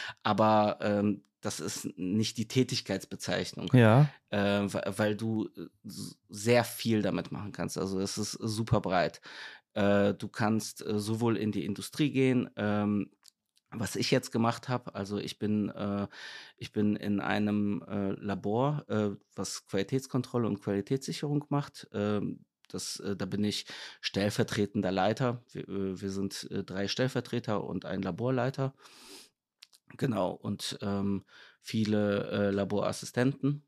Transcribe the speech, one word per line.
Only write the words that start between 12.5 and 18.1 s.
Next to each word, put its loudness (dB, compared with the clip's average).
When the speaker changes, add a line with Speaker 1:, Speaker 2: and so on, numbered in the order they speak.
Speaker 1:
ähm, 0
was -6
ich 0
jetzt 2
gemacht 0
hab. -4
Also -4
ich -6
bin, 0
äh, -4
ich -12
bin 2
in -2
einem, 0
äh, -2